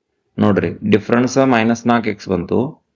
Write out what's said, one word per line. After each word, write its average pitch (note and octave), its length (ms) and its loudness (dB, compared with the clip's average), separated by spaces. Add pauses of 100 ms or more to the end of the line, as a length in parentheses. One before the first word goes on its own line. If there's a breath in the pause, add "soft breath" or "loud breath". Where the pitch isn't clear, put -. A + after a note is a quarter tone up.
(380)
ನೋಡ್ರಿ, G2+ 520 0
ಡಿಫರೆನ್ಸ್ A#2+ 560 0
ಮೈನಸ್ A#2 400 0
ನಾಲ್ಕು A#2 240 0
ಎಕ್ಸ್ G2+ 180 -12
ಬಂತು. G2 680 -4